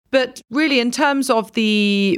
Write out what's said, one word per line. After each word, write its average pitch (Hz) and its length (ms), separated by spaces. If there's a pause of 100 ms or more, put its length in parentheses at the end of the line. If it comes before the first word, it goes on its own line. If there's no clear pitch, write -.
(120)
But 254 360
really, 285 300
in 240 140
terms 277 380
of 220 240
the 208 640